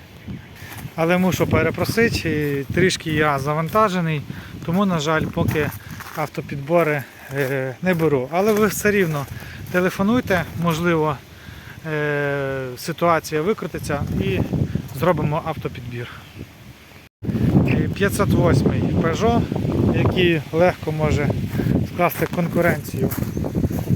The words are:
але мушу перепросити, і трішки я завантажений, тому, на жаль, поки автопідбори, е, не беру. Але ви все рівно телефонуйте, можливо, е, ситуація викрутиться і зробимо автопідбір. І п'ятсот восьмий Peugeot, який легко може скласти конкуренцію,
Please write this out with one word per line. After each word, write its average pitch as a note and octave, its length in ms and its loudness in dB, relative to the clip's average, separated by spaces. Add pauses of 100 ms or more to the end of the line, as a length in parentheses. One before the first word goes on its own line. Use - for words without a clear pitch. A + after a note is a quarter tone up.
(960)
але E3 220 2
мушу F3+ 280 2
перепросити, D#3 1120 0 (120)
і - 40 -6
трішки F3 360 2
я D3+ 280 2
завантажений, E3 840 0 (440)
тому, F#3 200 2
на F3+ 120 2
жаль, D#3 240 2
поки D#3+ 440 0 (500)
автопідбори, D3+ 840 0 (320)
е, C3 480 -2
не F3+ 120 2
беру. D3 380 2
Але G3 200 2
ви G#3 140 4
все G#3 240 0
рівно D#3+ 360 0 (460)
телефонуйте, F#3 720 2 (180)
можливо, D#3+ 540 2 (760)
е, C#3+ 720 -2 (100)
ситуація D#3+ 640 0
викрутиться D#3+ 580 -4 (200)
і F#3+ 200 0 (580)
зробимо D#3 460 0
автопідбір. B2 640 -8 (1600)
І - 80 2
п'ятсот - 560 0
восьмий - 520 4
Peugeot, G#3 580 2 (540)
який F3 460 2 (120)
легко E3 400 2
може D3 360 2 (640)
скласти F3 320 0
конкуренцію, E3+ 840 0 (840)